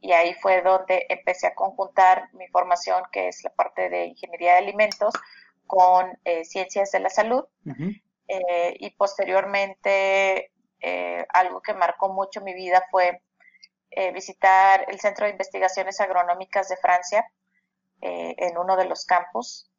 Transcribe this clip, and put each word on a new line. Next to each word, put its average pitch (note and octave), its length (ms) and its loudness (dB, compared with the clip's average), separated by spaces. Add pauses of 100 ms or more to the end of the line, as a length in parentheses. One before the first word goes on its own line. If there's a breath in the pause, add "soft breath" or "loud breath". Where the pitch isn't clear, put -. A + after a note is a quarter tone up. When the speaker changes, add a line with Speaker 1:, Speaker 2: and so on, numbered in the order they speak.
Speaker 1:
y F#3+ 100 -2
ahí F3 240 4
fue F#3 260 2
donde F#3 480 2
empecé F#3 380 -4
a F3 80 -4
conjuntar F#3+ 800 2
mi F#3 160 -20
formación, F3+ 640 -2
que F#3+ 180 -4
es - 140 -14
la - 100 -10
parte - 360 -4
de F3 180 -4
ingeniería E3+ 460 0
de F3+ 60 8
alimentos, G#3 540 -2 (540 loud breath)
con, F#3 400 4 (180)
eh, E3 200 -2
ciencias G3 460 -4
de F#3+ 80 0
la F#3 100 -2
salud. A3+ 360 0 (200)
Speaker 2:
Ujú. D#3 300 -8 (320)
Speaker 1:
Eh, F3 520 -2
y G#3 120 -12
posteriormente, G3 1600 0 (300)
eh, F2 520 -6
algo F#3 280 2
que G#3+ 120 -6
marcó F#3+ 400 -2
mucho G3 280 -6
mi F#3+ 140 -10
vida F#3 360 2
fue, F3+ 300 0 (680 soft breath)
eh, F3+ 220 -4
visitar F#3+ 760 4
el G3 100 -10
Centro G3+ 260 -2
de G#3 80 -2
Investigaciones F#3+ 680 -4
Agronómicas F#3 680 -2
de F#3 80 -4
Francia, F3+ 480 0 (760)
eh, E3+ 360 -8
en F3 200 -4
uno F#3 200 0
de F#3 80 2
los E3 200 -8
campus. - 720 -4